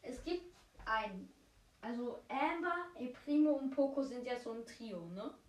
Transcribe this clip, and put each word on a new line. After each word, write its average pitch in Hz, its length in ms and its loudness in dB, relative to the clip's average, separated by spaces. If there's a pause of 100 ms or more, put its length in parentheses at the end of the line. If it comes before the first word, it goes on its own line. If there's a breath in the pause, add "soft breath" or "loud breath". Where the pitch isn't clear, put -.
Es - 220 -10
gibt 349 220 -2 (400)
ein, 208 440 0 (520)
also 240 380 -4 (100)
Amber, 339 560 2 (100)
El 247 140 -6
Primo 302 420 6
und 269 200 2
Poco 277 300 4
sind 247 240 -2
ja 247 140 -2
so 233 140 -6
ein 226 120 -6
Trio, 190 480 -8
ne? 208 200 -6 (160)